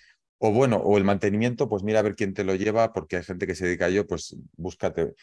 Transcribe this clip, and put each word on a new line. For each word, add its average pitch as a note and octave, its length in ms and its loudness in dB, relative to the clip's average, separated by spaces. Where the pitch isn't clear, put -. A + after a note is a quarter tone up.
O A2 140 2
bueno, A#2+ 260 4
o G2+ 200 4
el G2 80 4
mantenimiento, G#2+ 640 0
pues G2 140 -2
mira G#2+ 160 2
a - 20 6
ver G#2 140 0
quién G2 180 -4
te G2+ 100 -4
lo F#2+ 120 0
lleva, G#2+ 360 0
porque F2 240 -6
hay F2+ 80 -4
gente F2+ 240 -6
que F2 80 -4
se F#2 100 -4
dedica F2 200 0
a - 20 2
ello, F#2+ 180 0
pues - 300 -8
búscate, E2+ 640 -4